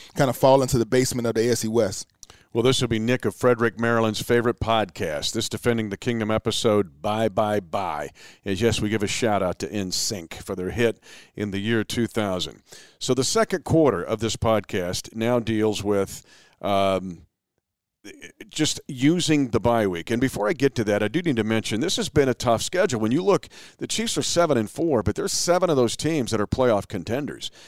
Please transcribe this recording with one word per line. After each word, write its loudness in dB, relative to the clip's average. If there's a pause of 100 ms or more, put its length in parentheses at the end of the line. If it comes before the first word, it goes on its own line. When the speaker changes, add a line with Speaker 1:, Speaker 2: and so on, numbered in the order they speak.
(160)
Speaker 1:
kind 2
of -2
fallen 6
to 2
the 2
basement 0
of 0
the 2
A 4
F 0
C -4
West. 0 (480)
Speaker 2:
Well, 2
this 4
will 0
be 0
Nick 0
of -2
Frederick, 2
Maryland's 2
favorite 2
podcast. -2
This -4
Defending -2
the -8
Kingdom -2
episode, 0
Bye, 0
Bye, 0
Bye, -6 (340)
is, -4
yes, 2
we -2
give -2
a 0
shout 0
out -2
to -8
N -4
sync -6
for -10
their -6
hit 0 (360)
in -6
the -4
year 0
two -4
thousand. -4 (360)
So 0
the 0
second 0
quarter 4
of -4
this -2
podcast -2
now 0
deals 0
with, -2 (360)
um, -2 (1200)
just -2
using 2
the 0
bye 2
week. -4
And 0
before 0
I 0
get 0
to 0
that, 0
I 0
do -2
need 0
to 2
mention -2
this -2
has -4
been 2
a 2
tough 0
schedule. -2
When 0
you 2
look, 2 (320)
the -8
Chiefs -4
are 0
seven 2
and 0
four, 0
but 0
there's -4
seven 2
of 2
those 2
teams -2
that 0
are -2
playoff 0
contenders. -6 (160)